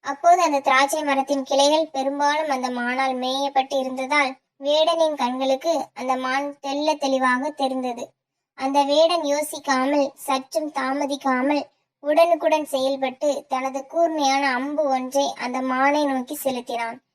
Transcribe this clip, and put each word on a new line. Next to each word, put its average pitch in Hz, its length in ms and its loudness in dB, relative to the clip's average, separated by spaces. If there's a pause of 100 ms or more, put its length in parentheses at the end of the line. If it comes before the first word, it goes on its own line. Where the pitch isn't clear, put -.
அப்போது 339 400 4
அந்த 302 180 2
திராட்சை 277 440 2
மரத்தின் 269 400 0
கிளைகள் 294 480 4
பெரும்பாலும் 285 580 0
அந்த 254 200 -2
மானால் 254 480 -2
மேயப்பட்டு 269 640 -2
இருந்ததால் 262 560 -2 (240)
வேடனின் 311 560 2
கண்களுக்கு 269 800 -2
அந்த 254 220 -4
மான் 277 400 -4 (120)
தெள்ள 294 300 -2
தெளிவாக 269 520 0
தெரிந்தது. 254 600 -4 (440)
அந்த 277 300 0
வேடன் 320 380 4
யோசிக்காமல், 285 960 0
சற்றும் 294 560 -4
தாமதிக்காமல் 269 920 -2 (360)
உடனுக்குடன் 311 680 2
செயல்பட்டு 269 840 -2
தனது 269 380 -4
கூர்மையான 285 680 0
அம்பு 285 300 -2
ஒன்றை 262 520 0
அந்த 247 260 -6
மானை 269 440 2
நோக்கி 262 300 -4
செலுத்தினான். 247 680 -6 (140)